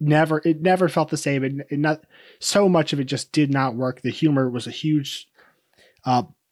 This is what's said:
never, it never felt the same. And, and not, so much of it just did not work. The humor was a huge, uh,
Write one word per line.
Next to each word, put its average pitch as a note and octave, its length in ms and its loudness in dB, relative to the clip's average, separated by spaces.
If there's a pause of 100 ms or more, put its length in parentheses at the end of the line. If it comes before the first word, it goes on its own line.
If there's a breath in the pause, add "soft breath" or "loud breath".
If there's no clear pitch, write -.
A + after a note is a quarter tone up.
never, D#3 440 2
it D#3 180 0
never F#3 260 2
felt D3+ 220 0
the D#3 60 -2
same. C#3 280 -2
And, C3+ 260 -6
and C#3+ 120 -2
not, D3+ 220 -2 (360 soft breath)
so G3+ 280 2
much E3 240 2
of C#3+ 80 -2
it C3+ 40 -4
just - 280 -6
did D3 180 2
not C3+ 260 0
work. B2+ 260 -4
The B2 80 -2
humor C3+ 400 2
was A#2+ 160 -6
a A#2+ 40 -10
huge, D3+ 580 -4 (760 soft breath)
uh, B2 200 0 (280)